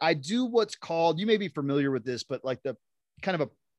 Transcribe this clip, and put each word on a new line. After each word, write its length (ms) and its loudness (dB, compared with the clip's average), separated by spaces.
I 120 4
do 320 -2
what's 300 0
called, 440 0
you 80 -2
may 100 4
be 120 -2
familiar 420 0
with 140 -2
this, 180 -6
but, 220 -8
like, 180 -4
the 140 -4
kind 180 -2
of 80 2
a 40 -14